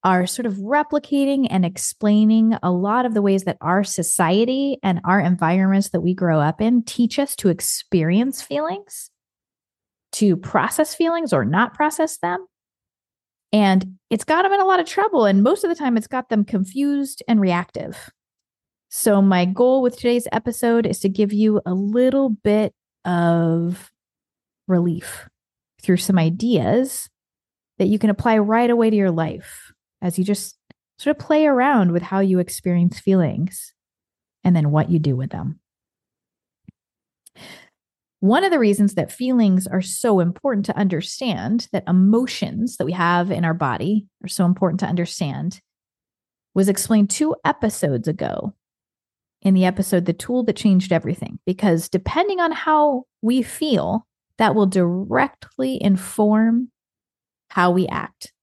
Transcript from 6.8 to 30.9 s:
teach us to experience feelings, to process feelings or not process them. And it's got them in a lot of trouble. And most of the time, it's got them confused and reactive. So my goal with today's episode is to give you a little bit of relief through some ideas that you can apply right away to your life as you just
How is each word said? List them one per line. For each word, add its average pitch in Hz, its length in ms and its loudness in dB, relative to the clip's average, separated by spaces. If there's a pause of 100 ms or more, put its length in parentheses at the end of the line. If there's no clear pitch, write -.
teach 233 360 -2
us 277 160 -2
to - 140 -2
experience 180 960 -2
feelings, 330 680 -8 (1000)
to 196 240 2
process 208 580 -2
feelings 330 380 -2
or 131 140 0
not 185 260 0
process 302 460 -4
them. 359 280 -6 (1040)
And 190 460 2 (140)
it's 220 140 -4
got 330 180 0
them 392 100 2
in 403 80 2
a 381 60 2
lot 381 120 4
of 330 60 0
trouble. 392 400 0
And 196 180 6
most 330 220 2
of 339 60 0
the 339 40 0
time, 254 220 -2
it's 220 100 -2
got 254 220 -6
them 208 160 0
confused 269 840 -4
and 220 140 4
reactive. - 680 -4 (800)
So 202 320 2
my 180 240 4
goal 247 340 2
with 247 160 0
today's 240 360 -2
episode 233 520 0
is - 160 -4
to 196 80 0
give 202 240 0
you 208 320 2
a 180 80 -4
little 247 560 0
bit 214 460 0 (320)
of 170 840 0 (760)
relief 175 640 -2 (500)
through 180 160 2
some 185 220 0
ideas 185 920 0 (680)
that 190 100 0
you 214 100 0
can 208 120 2
apply 220 260 0
right 220 320 2
away 233 220 2
to 214 60 2
your 196 140 2
life - 600 -6 (320)
as 180 160 -2
you 185 60 0
just - 340 -6 (400)